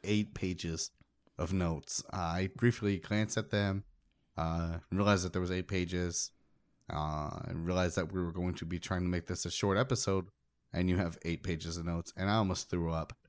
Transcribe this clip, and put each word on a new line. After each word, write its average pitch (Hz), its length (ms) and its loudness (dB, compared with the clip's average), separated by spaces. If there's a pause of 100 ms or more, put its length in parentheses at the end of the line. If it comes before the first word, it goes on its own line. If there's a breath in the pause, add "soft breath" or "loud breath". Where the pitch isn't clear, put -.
eight 107 280 2
pages 85 580 -4 (460)
of 87 140 -2
notes. 85 500 -2 (120)
Uh, - 40 -4
I 90 380 0
briefly 104 440 2
glanced 107 380 0
at 110 140 -2
them, 101 320 2 (540)
uh, 82 400 0 (160)
realized 98 320 6
that 85 80 -4
there 92 80 2
was 90 100 0
eight 92 160 -2
pages, 90 640 0 (580)
uh, 76 580 -2
and 82 180 -4
realized 90 320 2
that 82 160 -2
we 92 100 0
were 85 80 -2
going 90 240 0
to 87 100 -6
be 85 140 -4
trying 90 220 -2
to 90 80 2
make 87 180 0
this - 180 -4
a 85 60 -6
short 98 260 2
episode, 104 500 2 (440)
and 90 180 2
you 90 80 4
have 85 280 0
eight 82 180 -2
pages 82 340 -2
of 85 80 -4
notes, 85 300 -4
and 95 140 -2
I 104 60 4
almost 95 340 0
threw 85 240 0
up. 80 200 -4 (160)